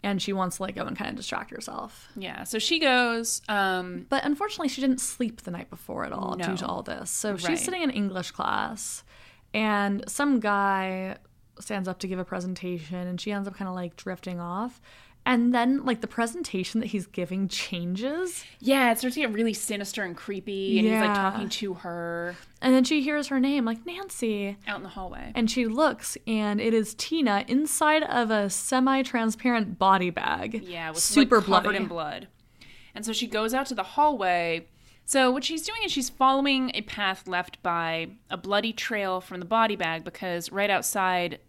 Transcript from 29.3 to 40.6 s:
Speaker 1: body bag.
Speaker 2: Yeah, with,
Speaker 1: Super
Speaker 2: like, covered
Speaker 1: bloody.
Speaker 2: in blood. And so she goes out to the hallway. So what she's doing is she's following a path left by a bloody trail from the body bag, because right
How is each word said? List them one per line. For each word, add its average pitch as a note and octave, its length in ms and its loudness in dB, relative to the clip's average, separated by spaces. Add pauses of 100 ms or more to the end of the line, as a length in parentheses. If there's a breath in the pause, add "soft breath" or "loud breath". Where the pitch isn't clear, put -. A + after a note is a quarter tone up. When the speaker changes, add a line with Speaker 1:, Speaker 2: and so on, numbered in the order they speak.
Speaker 1:
body F#3+ 300 6
bag. G3+ 520 -2
Speaker 2:
Yeah, E3+ 280 -8
with, D#3+ 80 -6
Speaker 1:
Super B3 400 6
Speaker 2:
like, F3+ 80 2
covered F#3 180 6
Speaker 1:
bloody. G3+ 140 2
Speaker 2:
in F#3 80 -2
blood. E3 420 -6 (640 loud breath)
And G#3+ 100 -10
so A3+ 80 -4
she A3 140 -2
goes A3 260 0
out C4+ 140 2
to C4 80 -4
the G3+ 80 -2
hallway. F3+ 840 2 (360 soft breath)
So C4 280 6
what C#4 100 0
she's D#4+ 240 -4
doing A4+ 180 -4
is F4+ 60 -2
she's B3+ 180 -2
following C4+ 640 4
a G#3 100 -4
path G3 440 -4
left F3+ 380 -4
by E3 460 0 (200)
a F#3+ 60 -6
bloody G3+ 360 0
trail G3 480 -2
from F3+ 200 -10
the F3+ 40 -8
body A3 300 4
bag, E3 300 -2
because E3+ 480 -6
right G3+ 180 2